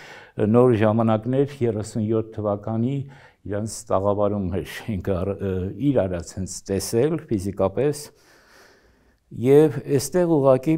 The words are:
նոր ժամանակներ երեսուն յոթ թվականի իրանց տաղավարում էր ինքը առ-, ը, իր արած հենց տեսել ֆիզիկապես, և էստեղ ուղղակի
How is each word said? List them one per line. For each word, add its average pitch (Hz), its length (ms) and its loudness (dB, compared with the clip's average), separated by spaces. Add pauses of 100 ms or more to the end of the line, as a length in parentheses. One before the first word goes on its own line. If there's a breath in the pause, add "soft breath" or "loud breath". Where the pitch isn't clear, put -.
(420 loud breath)
նոր 120 300 6 (100)
ժամանակներ 113 680 2 (100)
երեսուն 107 460 -2
յոթ 110 260 -2
թվականի 113 600 -2 (500 loud breath)
իրանց 104 300 -6 (160)
տաղավարում 101 560 0 (100)
էր - 160 -8 (220)
ինքը 95 180 -2
առ-, 92 240 -2
ը, 98 140 -4 (260)
իր 127 240 0
արած 90 320 -4
հենց 92 220 -8 (100)
տեսել 117 480 0 (160)
ֆիզիկապես, 101 720 -2 (1300 soft breath)
և 135 540 4
էստեղ 165 480 0
ուղղակի 135 440 4